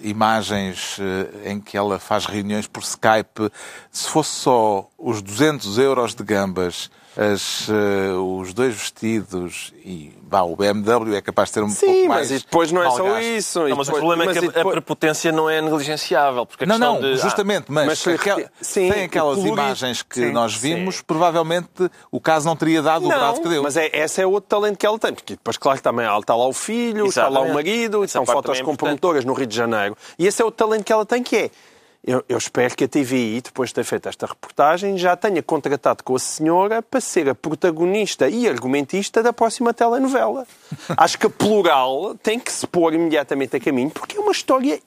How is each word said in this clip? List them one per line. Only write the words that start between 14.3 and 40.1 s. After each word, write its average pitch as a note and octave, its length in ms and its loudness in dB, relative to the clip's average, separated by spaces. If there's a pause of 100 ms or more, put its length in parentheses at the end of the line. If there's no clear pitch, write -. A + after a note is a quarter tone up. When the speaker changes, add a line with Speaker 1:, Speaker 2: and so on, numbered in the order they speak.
Speaker 3:
é - 20 0
Speaker 2:
e - 20 0
Speaker 3:
que F3 60 2
a, - 20 0
a D3 60 -10
Speaker 2:
depois E3+ 220 2
Speaker 3:
prepotência D#3 540 -2
não D#3+ 200 2
é D#3 100 0
negligenciável. D3 840 0
Porque - 180 -8
a - 20 -2
Speaker 1:
Não, G#3+ 100 2
Speaker 3:
questão A#3+ 180 2
Speaker 1:
não, C#3+ 80 -2
Speaker 3:
de... C3+ 100 0
ah, C3 40 0
Speaker 1:
justamente, C3+ 520 0
mas C#3+ 180 2
Speaker 2:
Mas D3+ 120 0
se - 100 -4
lhe E3+ 60 2
Speaker 1:
aquel-, G3 220 0
Speaker 2:
reti-, - 140 -6 (120)
sim, F#3 280 0
Speaker 1:
sem G#3 140 0
aquelas D#3+ 320 0
Speaker 2:
o G3 60 0
colorido. - 180 0
Speaker 1:
imagens B2+ 420 -2
que - 180 -16
Speaker 4:
Sim, A#2 120 0
Speaker 1:
nós A2+ 220 0
Speaker 4:
sim. A2 40 -6 (160)
Speaker 1:
vimos, F3+ 280 -4
provavelmente E3+ 880 0 (200)
o B2+ 80 -4
caso D#3+ 280 2
não D#3+ 100 0
teria D#3+ 240 2
dado D#3+ 240 2
o D3+ 40 0
brado B3+ 320 2
que E3+ 40 -2
Speaker 2:
Não, E3+ 60 0
Speaker 1:
deu. D3+ 120 0
Speaker 2:
mas C#3+ 140 -2
é, D#3+ 160 2
esse D3+ 300 0
é F#3+ 40 2
outro G3 220 0
talento G#3 300 0
que - 80 0
ela G#3+ 120 0
tem, G3 140 -2
porque - 220 -12
depois, - 240 -8
claro, C#3 240 0
também A#2+ 240 0
ela G#2 120 2
está A2+ 160 0
lá B2 120 4
o C3 80 0
filho, A3 540 -2
está B2+ 200 2
lá C3+ 120 2
o C3+ 40 2
Speaker 3:
Exatamente. C#3 100 0
Speaker 2:
marido, G#3 440 0
Speaker 3:
Essa G3+ 80 2
Speaker 2:
estão - 180 -2
Speaker 3:
parte A#2+ 120 2
Speaker 2:
fotos C#3 160 -2
Speaker 3:
também C3 60 -2
é C3 40 -4
importante. C#3 180 -4
Speaker 2:
compromedoras D3 460 0
no C3 80 0
Rio B2 120 -2
de G#2+ 80 -8
Janeiro. A2 440 -2 (200)
E E3+ 80 2
esse G3+ 140 2
é A#3 60 2
o G#3+ 40 -2
talento A3 340 0
que - 100 0
ela G#3+ 100 2
tem, B3 180 -2
que D4 140 -2
é, D3 140 0 (540)
eu, B2+ 240 0
eu B2 80 0
espero B2 380 0
que - 80 -4
a C3 60 2
T C#3+ 160 0
V B2+ 120 -2
I, A#2 240 -2
depois B2+ 300 -6
de - 60 -12
ter A#2+ 80 -2
feito G#2+ 240 -6
esta G2+ 180 -8
reportagem, F3+ 720 0
já F3+ 160 2
tenha F3+ 260 0
contratado C#3 640 0
com B2+ 140 -2
a - 20 2
senhora F#3 640 0
para - 180 -4
ser D3+ 280 0
a B2+ 60 2
protagonista E3 920 0
e A3+ 200 2
argumentista C#3+ 720 0
da A#3 100 4
próxima A#3 400 0
telenovela. A#3 720 0 (260)